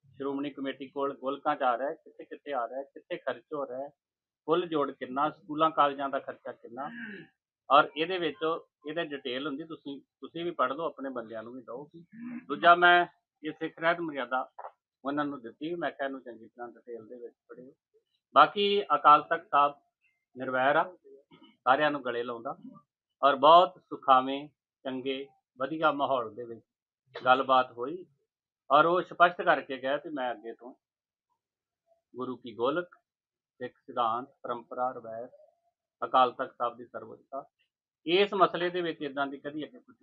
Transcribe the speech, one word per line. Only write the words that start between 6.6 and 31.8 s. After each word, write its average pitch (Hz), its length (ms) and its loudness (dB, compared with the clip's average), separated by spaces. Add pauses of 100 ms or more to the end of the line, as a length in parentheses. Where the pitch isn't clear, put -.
ਔਰ 143 260 6
ਇਹਦੇ 170 200 -2
ਵਿੱਚ 156 200 -4 (500)
ਇਹਦੇ 160 180 -6
ਡਿਟੇਲ 135 420 -8
ਹੁੰਦੀ, 143 160 -8
ਤੁਸੀਂ, 143 380 -14
ਤੁਸੀਂ 165 440 -12
ਵੀ 175 60 -6
ਪੜ੍ਹ 135 220 0
ਲਓ, 160 120 -6
ਆਪਣੇ 139 240 -8
ਬੰਦਿਆਂ 113 340 -10
ਨੂੰ 120 100 -16
ਵੀ 127 80 -16
ਦਿਓ। 135 280 -16 (580)
ਦੂਜਾ, 151 280 8
ਮੈਂ 175 320 8 (360)
ਇਹ 156 80 -8
ਸਿੱਖ 160 280 -10
ਰਹਿਤ 170 200 0
ਮਰਿਆਦਾ 135 520 -4 (540)
ਉਹਨਾਂ 147 200 -2
ਨੂੰ 143 160 -8
ਦਿੱਤੀ, 147 340 -10
ਮੈਂ 151 160 -4
ਕਿਹਾ 139 140 -8
ਇਹਨੂੰ 135 160 -8
ਚੰਗੀ 113 260 -18
ਤਰ੍ਹਾਂ 120 200 -16
ਡਿਟੇਲ 113 400 -16
ਦੇ 123 80 -18
ਵਿੱਚ 120 200 -18 (120)
ਪੜ੍ਹਿਓ। 123 520 -20 (340)
ਬਾਕੀ 202 500 4 (120)
ਅਕਾਲ 151 260 8
ਤਖਤ 165 260 -6
ਸਾਹਿਬ 143 260 2 (640)
ਨਿਰਵੈਰ 131 380 0
ਆ, 180 220 0 (680)
ਸਾਰਿਆਂ 143 280 4
ਨੂੰ 139 140 -6
ਗਲੇ 120 180 -4
ਲਾਉਂਦਾ, 123 340 -8 (680)
ਔਰ 139 120 6
ਬਹੁਤ 165 540 8
ਸੁਖਾਵੇਂ, 135 600 2 (340)
ਚੰਗੇ, 131 440 -6 (300)
ਵਧੀਆ 156 340 0
ਮਾਹੌਲ 131 440 -2
ਦੇ 120 80 -12
ਵਿੱਚ 117 220 -16 (600)
ਗੱਲਬਾਤ 127 460 4
ਹੋਈ, 151 340 -10 (640)
ਔਰ 151 140 8
ਉਹ 175 160 2
ਸਪਸ਼ਟ 175 400 2
ਕਰਕੇ 143 360 0
ਗਿਆ 131 200 -4
ਕਿ 165 120 -10
ਮੈਂ 131 220 -6
ਅੱਗੇ 113 220 -12
ਤੋਂ 120 200 -20 (1400)